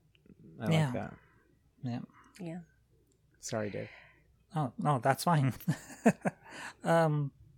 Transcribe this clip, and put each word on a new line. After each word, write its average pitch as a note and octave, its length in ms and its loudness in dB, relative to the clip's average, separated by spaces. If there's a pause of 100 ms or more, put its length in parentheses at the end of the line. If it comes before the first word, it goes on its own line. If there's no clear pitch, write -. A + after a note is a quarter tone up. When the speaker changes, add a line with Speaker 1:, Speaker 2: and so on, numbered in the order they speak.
(600)
Speaker 1:
I A2+ 100 -2
Speaker 2:
Yeah. D#3 140 4
Speaker 1:
like B2 80 -4
that. G#2+ 200 -6 (680)
Speaker 2:
Yeah. B2 180 -6 (400)
Speaker 3:
Yeah. F3 200 -10 (800)
Speaker 1:
Sorry, G#2+ 320 -6
Dave. G#2+ 180 -8 (640)
Speaker 2:
Oh, D3 240 -2
no, D3 220 2
that's C3+ 240 2
fine. C#3+ 360 2
<laughs> - 40 -18 (1200)
Um, D#3 480 4 (260)